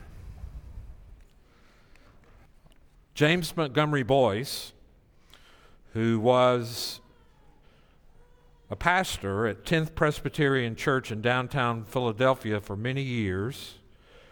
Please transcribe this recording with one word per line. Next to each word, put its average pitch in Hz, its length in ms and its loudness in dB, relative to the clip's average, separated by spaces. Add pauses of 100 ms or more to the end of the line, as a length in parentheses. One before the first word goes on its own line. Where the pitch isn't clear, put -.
(3000)
James 160 420 2
Montgomery 147 500 2
Boyce, 123 680 2 (1200)
who 113 260 2
was 123 840 2 (1700)
a - 60 -8
pastor 117 720 0
at 101 200 -4
Tenth 160 280 0
Presbyterian 139 840 0
Church 131 360 0
in 107 80 -6
downtown 120 640 0
Philadelphia 120 760 0
for 104 160 -8
many 127 280 -4
years, 113 760 -4 (520)